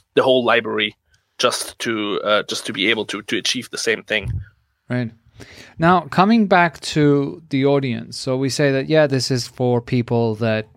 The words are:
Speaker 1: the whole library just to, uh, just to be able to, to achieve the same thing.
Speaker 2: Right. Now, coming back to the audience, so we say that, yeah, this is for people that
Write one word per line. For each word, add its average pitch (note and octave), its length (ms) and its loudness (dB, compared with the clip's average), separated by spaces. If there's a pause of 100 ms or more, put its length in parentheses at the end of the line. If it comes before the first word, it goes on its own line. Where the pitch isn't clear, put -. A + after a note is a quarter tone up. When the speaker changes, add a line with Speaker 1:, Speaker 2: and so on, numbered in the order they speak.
(140)
Speaker 1:
the C3 80 4
whole B2+ 220 2
library A2 500 0 (440)
just - 420 -2
to, G#2+ 420 -4
uh, G#2 220 0
just - 220 -8
to A#2 60 -6
be G2 160 -2
able A2 180 0
to, G2+ 160 -8
to - 140 -6
achieve A2+ 340 -4
the - 80 -12
same - 260 -2
thing. G#2 260 -4 (580)
Speaker 2:
Right. B2 220 -4 (680)
Now, E3+ 240 4
coming G3+ 440 2
back F3 340 2
to C#3+ 680 0
the C3+ 160 0
audience, C3+ 520 -2
so C3 200 -4
we C3+ 120 -2
say C#3 220 0
that, C3+ 180 -2
yeah, D#3 200 4
this C3 220 -2
is B2 180 -2
for B2 320 0
people A#2 560 0
that A2 400 -2